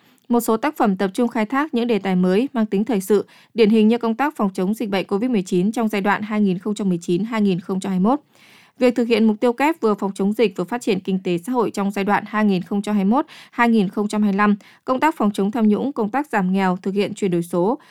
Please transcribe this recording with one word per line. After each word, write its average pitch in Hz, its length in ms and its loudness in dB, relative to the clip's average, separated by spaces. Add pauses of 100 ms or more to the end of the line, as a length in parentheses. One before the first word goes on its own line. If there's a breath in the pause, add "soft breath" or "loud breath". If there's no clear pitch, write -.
(280 soft breath)
Một 240 120 2
số 233 160 0
tác 277 200 -4
phẩm 208 200 2
tập 196 180 -2
trung 240 140 0
khai 220 180 -2
thác 277 280 -4
những 233 120 -2
đề 226 120 0
tài 196 180 -2
mới, 185 360 2
mang 220 140 -2
tính 196 180 -2
thời 214 160 -2
sự, 202 260 0 (280 soft breath)
điển 214 160 4
hình 214 180 6
như 233 100 4
công 233 160 -2
tác 277 220 -2
phòng 202 180 -2
chống 196 200 -2
dịch 220 160 -6
bệnh 196 160 -2
covid 214 240 -2
mười 214 120 0
chín 190 300 0
trong 226 160 -2
giai 214 120 -2
đoạn 202 220 0
hai 214 180 -4
nghìn 190 180 2
không 208 160 -4
trăm 208 140 -4
mười 175 140 0
chín 180 220 -2
hai 226 180 -2
nghìn 190 180 0
không 190 200 -6
trăm 196 100 -6
hai 185 100 0
mươi 202 100 4
mốt. 285 100 0 (580 soft breath)
Việc 247 160 4
thực 233 140 0
hiện 226 160 4
mục 214 160 2
tiêu 247 120 2
kép 294 280 0
vừa 214 140 2
phòng 196 200 -4
chống 202 180 0
dịch, 214 240 0
vừa 185 80 -2
phát 240 180 -8
triển 185 180 -2
kinh 190 220 -2
tế 180 160 -2
xã 208 140 -8
hội 233 180 0
trong 196 200 -4
giai 196 140 -4
đoạn 202 220 0
hai 214 180 -2
nghìn 190 180 2
không 202 200 -4
trăm 208 120 -4
hai 196 100 2
mươi 196 60 2
mốt 285 160 2 (240 loud breath)
hai 240 180 2
nghìn 220 200 2
không 208 200 -4
trăm 214 140 -2
hai 208 100 2
mươi 190 40 0
lăm, 208 200 4 (280 loud breath)
công 262 160 -2
tác 320 160 0
phòng 208 180 0
chống 202 160 0
tham 220 180 2
nhũng, 208 240 0
công 214 180 -2
tác 277 220 -4
giảm 185 200 0
nghèo, 190 300 0
thực 196 120 -4
hiện 202 200 -2
chuyển 202 160 -2
đổi 170 120 0
số, 180 360 0 (120)